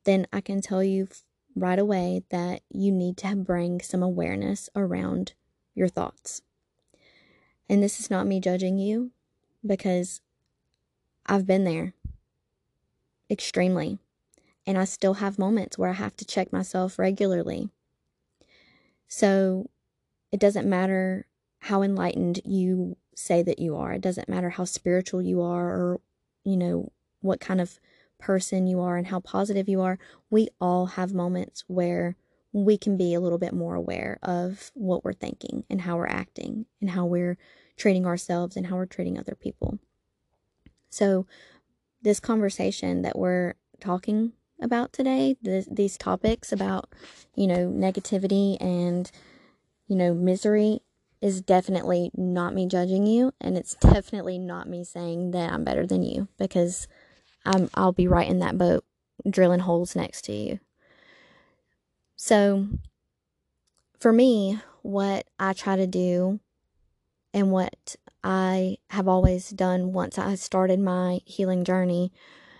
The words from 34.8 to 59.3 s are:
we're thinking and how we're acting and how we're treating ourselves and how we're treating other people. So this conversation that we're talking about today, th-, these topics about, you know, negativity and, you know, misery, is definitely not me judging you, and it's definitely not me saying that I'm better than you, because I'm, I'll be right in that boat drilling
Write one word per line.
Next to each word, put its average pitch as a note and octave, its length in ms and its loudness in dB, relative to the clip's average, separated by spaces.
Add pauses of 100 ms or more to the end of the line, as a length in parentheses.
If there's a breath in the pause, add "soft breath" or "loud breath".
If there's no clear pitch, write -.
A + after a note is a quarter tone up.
we're F#3+ 80 -4
thinking - 560 -8
and G3 120 -2
how F3 160 -4
we're E3+ 100 -2
acting - 600 -6 (140)
and G3 100 -2
how F3+ 160 0
we're F3 300 0 (400 soft breath)
treating F#3 300 2
ourselves F3 500 -2
and F#3 120 -6
how F#3 80 -2
we're F#3 100 -4
treating F3+ 320 -6
other - 160 -10
people. - 460 -8 (1080)
So F#3+ 360 2 (760 loud breath)
this G#3 180 2
conversation F#3+ 840 -2
that - 160 -4
we're F3+ 360 0 (260)
talking G#3+ 520 -2 (300)
about A#3+ 300 -2
today, C4 520 2
th-, F#3+ 240 -2
these G3+ 300 -2
topics G#3 540 -2
about, F#3+ 420 -4 (400 loud breath)
you G3 140 2
know, F3+ 200 2
negativity G3 920 0
and, F3+ 500 0 (800 loud breath)
you G3 80 2
know, F3 180 4
misery, G#3 680 2 (380)
is F#3+ 200 0
definitely F#3 720 2
not F3+ 400 -2
me F#3+ 100 0
judging F#3 400 2
you, A#3 360 4
and F#3 180 -2
it's - 160 -8
definitely F#3 640 4
not F3 300 -8
me F3 160 -10
saying F3 480 -6
that E3+ 200 -2
I'm D#2 120 -2
better C2+ 200 0
than F3+ 200 0
you, A2 240 -4 (100)
because F3+ 480 0 (580 soft breath)
I'm, - 300 2
I'll F#3 180 4
be F3+ 140 2
right F3 220 4
in F#3 100 2
that F3 180 0
boat F3 280 4 (440)
drilling F3+ 320 4